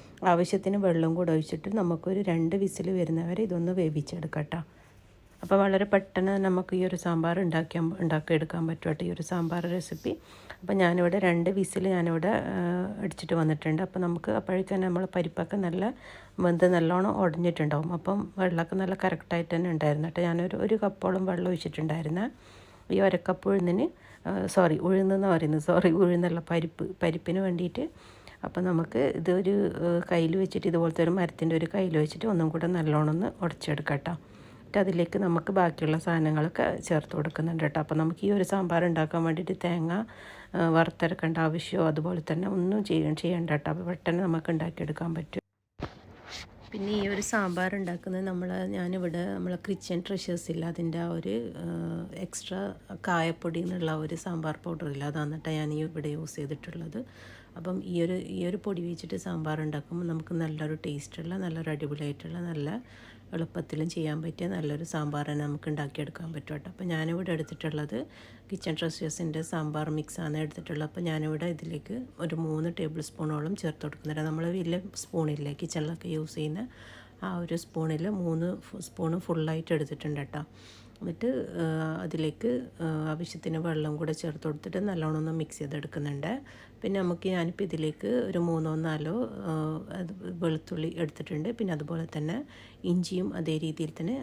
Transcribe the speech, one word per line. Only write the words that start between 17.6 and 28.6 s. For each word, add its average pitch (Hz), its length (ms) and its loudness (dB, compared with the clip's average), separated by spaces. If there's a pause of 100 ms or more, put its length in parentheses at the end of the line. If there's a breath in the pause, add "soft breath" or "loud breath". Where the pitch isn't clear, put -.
അപ്പം 175 260 0 (200)
വെള്ളമൊക്കെ 175 380 0
നല്ല 190 180 0
കറക്റ്റായിട്ട് 170 600 -2
തന്നെ 170 160 2
ഉണ്ടായിരുന്നു 151 380 2
കേട്ടോ. 175 140 -2
ഞാനൊരു, 175 340 0
ഒരു 214 260 2
കപ്പോളം 185 440 2
വെള്ളം 180 240 0
ഒഴിച്ചിട്ടുണ്ടായിരുന്നേ. 160 760 -2 (640 loud breath)
ഈ 196 80 4
അരക്കപ്പ് 185 500 4
ഉഴുന്നിന്, 196 380 4 (400 loud breath)
ആ, 185 60 0 (140)
സോറി, 175 320 6
ഉഴുന്നെന്ന് 190 500 4
പറയുന്നത്, 160 340 4
സോറി, 170 300 6
ഉഴുന്നല്ല, 175 580 4
പരിപ്പ്, 165 360 0 (160)
പരിപ്പിന് 165 380 2
വേണ്ടിയിട്ട്. 180 440 0 (600 loud breath)
അപ്പം - 200 -2